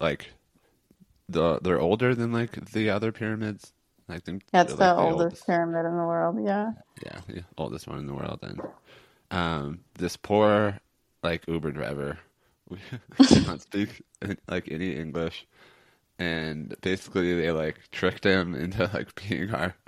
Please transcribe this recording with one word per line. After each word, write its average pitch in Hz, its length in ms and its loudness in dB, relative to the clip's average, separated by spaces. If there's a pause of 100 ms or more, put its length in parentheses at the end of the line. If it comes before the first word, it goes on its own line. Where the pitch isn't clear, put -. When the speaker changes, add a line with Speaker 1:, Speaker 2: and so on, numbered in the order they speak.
Speaker 1:
like, - 300 -2 (960)
the, 82 320 2
they're 87 200 2
older 113 340 4
than, 117 180 -2
like, 117 200 -2 (200)
the 107 180 2
other 110 220 0
pyramids. 107 600 -6 (360)
I 85 100 -10
think 90 340 -10
Speaker 2:
That's 175 220 4
Speaker 1:
they're, - 20 -8
like, 185 140 6
Speaker 2:
the 175 60 6
Speaker 1:
the 175 60 4
Speaker 2:
oldest 165 200 2
Speaker 1:
oldest. 170 240 -4
Speaker 2:
pyramid 170 400 0
in 170 100 -2
the 170 80 -2
world, 170 400 0
yeah. 208 280 -2 (320)
Speaker 1:
Yeah, - 240 -12
the 87 160 -12 (140)
oldest 67 300 -8
one 71 100 -10
in 71 80 -8
the 69 80 -8
world. 71 280 -8
And, - 180 -12 (720)
um, 82 500 -2 (140)
this 87 220 -6
poor, 104 600 4 (440)
like, 85 260 -2
Uber 78 240 -2
driver, 71 460 -6 (260)
<laughs> - 240 -20
we 92 100 -12 (520)
did - 160 8
not 80 160 -6
speak, - 400 -4 (460)
like, 90 220 -4
any 82 260 -4
English. 82 500 -6 (720)
And 80 640 -4
basically 92 600 0
they, 80 120 2
like, 78 400 -4
tricked - 320 0
him 92 300 4
into, 90 400 -2
like, - 200 -6 (140)
being 98 260 -2
our, 85 200 -2 (140)